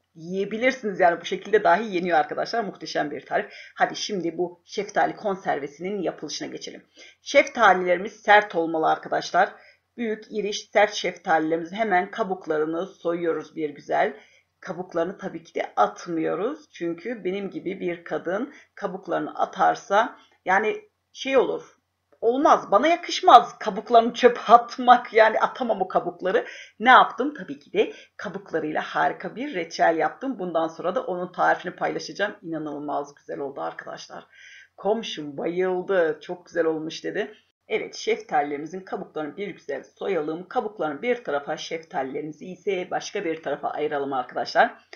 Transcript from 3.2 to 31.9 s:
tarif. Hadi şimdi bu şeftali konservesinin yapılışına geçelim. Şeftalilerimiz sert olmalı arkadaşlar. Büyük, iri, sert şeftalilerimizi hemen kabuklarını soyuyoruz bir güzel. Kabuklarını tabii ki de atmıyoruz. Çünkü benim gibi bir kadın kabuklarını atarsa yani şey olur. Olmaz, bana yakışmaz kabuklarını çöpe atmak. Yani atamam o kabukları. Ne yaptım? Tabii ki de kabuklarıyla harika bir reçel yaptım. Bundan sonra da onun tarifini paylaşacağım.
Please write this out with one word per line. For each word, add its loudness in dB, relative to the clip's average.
tarif. -4
Hadi 0
şimdi -6
bu -4
şeftali -2
konservesinin -4
yapılışına -6
geçelim. -14
Şeftalilerimiz 4
sert 4
olmalı 2
arkadaşlar. 0
Büyük, -4
iri, -4
sert 2
şeftalilerimizi -2
hemen 0
kabuklarını -2
soyuyoruz -4
bir -4
güzel. -2
Kabuklarını -6
tabii -12
ki -16
de -6
atmıyoruz. -2
Çünkü -8
benim -4
gibi -8
bir -6
kadın -6
kabuklarını -6
atarsa 0
yani 2
şey 0
olur. 0
Olmaz, 4
bana 6
yakışmaz 6
kabuklarını 4
çöpe 6
atmak. 6
Yani 6
atamam 0
o -2
kabukları. 0
Ne 4
yaptım? 6
Tabii -12
ki -20
de 2
kabuklarıyla -6
harika -4
bir -8
reçel 0
yaptım. -4
Bundan -2
sonra -4
da -2
onun -6
tarifini 0
paylaşacağım. -4